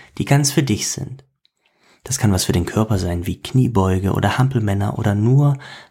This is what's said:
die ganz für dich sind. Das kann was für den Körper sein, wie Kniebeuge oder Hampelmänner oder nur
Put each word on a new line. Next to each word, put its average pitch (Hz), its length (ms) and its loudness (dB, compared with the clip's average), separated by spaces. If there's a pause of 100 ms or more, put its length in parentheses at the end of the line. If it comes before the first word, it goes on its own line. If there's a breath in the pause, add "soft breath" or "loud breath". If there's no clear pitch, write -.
(180 loud breath)
die 98 60 -4
ganz 143 280 2
für 165 100 2
dich 110 260 -2
sind. - 360 -10 (800 soft breath)
Das - 140 -4
kann 110 120 2
was 92 140 0
für - 80 0
den 90 140 0
Körper 107 320 0
sein, 87 280 -4
wie 92 160 -6
Kniebeuge 98 680 2
oder - 260 0
Hampelmänner 107 580 0
oder 104 200 0
nur 135 420 4 (320 loud breath)